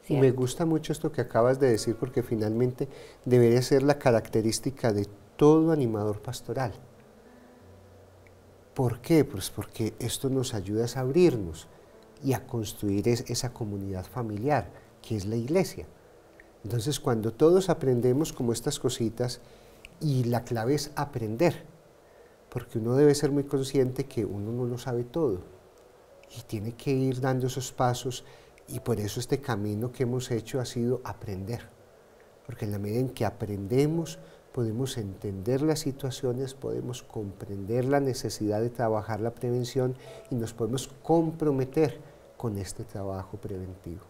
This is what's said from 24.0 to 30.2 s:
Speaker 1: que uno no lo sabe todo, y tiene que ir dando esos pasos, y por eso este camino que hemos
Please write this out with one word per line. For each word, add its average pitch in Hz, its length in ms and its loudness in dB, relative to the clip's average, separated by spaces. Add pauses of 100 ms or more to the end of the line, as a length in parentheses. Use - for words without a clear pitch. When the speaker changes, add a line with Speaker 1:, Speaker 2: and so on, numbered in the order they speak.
Speaker 1:
que 113 200 -4
uno 101 280 -6
no 123 120 -2
lo 120 140 -4
sabe 120 260 -4
todo, 123 360 -2 (1000)
y - 40 -14
tiene 110 300 -6
que - 200 -6
ir 131 280 0
dando 131 280 0
esos 123 240 -6
pasos, 123 520 -2 (440)
y 113 120 -8
por 110 200 0
eso 104 180 -4
este 135 220 -2
camino 104 500 -2
que 131 140 -2
hemos 123 260 -2